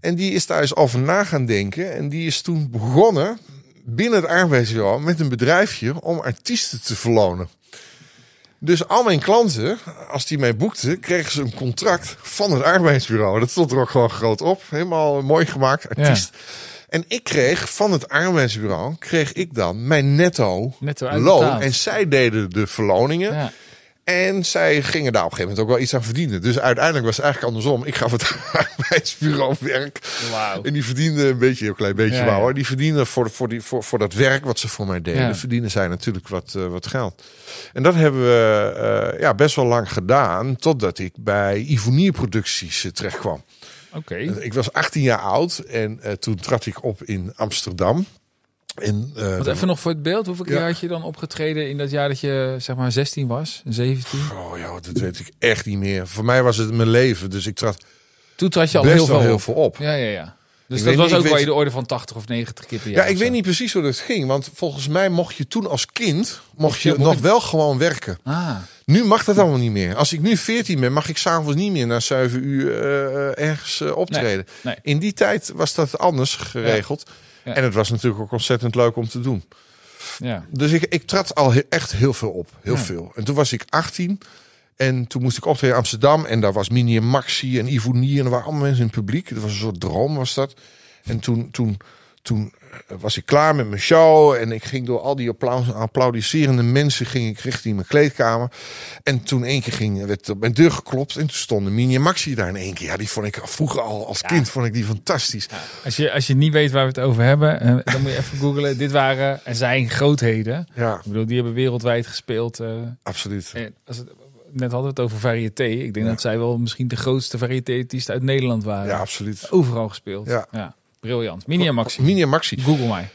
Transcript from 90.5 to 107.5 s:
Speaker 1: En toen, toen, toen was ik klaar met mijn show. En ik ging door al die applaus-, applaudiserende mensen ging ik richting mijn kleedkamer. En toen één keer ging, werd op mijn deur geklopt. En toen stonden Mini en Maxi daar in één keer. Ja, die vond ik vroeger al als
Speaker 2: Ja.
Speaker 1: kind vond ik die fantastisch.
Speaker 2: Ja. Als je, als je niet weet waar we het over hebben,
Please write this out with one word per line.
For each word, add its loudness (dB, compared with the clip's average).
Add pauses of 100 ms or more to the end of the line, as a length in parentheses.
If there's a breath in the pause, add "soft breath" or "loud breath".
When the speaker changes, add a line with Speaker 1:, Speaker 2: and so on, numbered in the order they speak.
Speaker 1:
En -4
toen, -2
toen, -2 (440 soft breath)
toen -4 (460)
was -4
ik -8
klaar 4
met -2
mijn -4
show. 8
En 0
ik -6
ging -6
door -2
al -2
die -2
applaus-, -2
applaudiserende 2
mensen 2
ging -2
ik -10
richting -4
mijn -4
kleedkamer. 2 (520 loud breath)
En -2
toen 0
één -2
keer -6
ging, -2
werd -6
op -4
mijn 0
deur 6
geklopt. -6
En -4
toen -2
stonden -2
Mini 2
en 2
Maxi 0
daar -2
in -6
één -8
keer. -10
Ja, -6
die -6
vond -4
ik -6
vroeger -4
al -6
als -6
Speaker 2:
Ja. -8
Speaker 1:
kind 2
vond -2
ik -2
die -2
fantastisch. -4
Speaker 2:
Ja. -12 (280 loud breath)
Als -4
je, 0
als 0
je 2
niet 4
weet 4
waar 2
we 2
het -4
over 2
hebben, 4